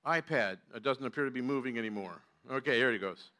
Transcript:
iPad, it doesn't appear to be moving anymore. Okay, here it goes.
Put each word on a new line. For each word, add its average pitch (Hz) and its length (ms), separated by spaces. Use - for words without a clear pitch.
iPad, 139 540
it 113 80
doesn't 131 240
appear 139 200
to 135 60
be 127 100
moving 127 360
anymore. 104 460
Okay, 131 260
here 123 140
it 110 80
goes. 92 400